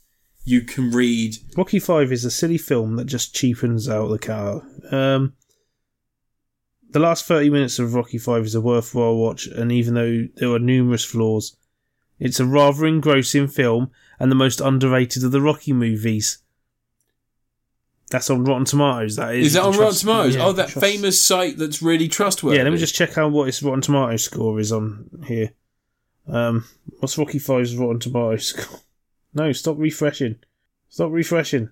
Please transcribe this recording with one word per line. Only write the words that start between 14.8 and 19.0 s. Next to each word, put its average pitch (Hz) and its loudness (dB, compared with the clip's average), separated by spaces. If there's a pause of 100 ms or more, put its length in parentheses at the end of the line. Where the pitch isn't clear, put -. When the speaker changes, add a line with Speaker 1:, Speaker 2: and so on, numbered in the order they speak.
Speaker 2:
of 127 0
the 139 2
Rocky 147 0
movies. 113 0 (1700)
That's - -2
on 127 2
Rotten 131 2
Tomatoes, 123 0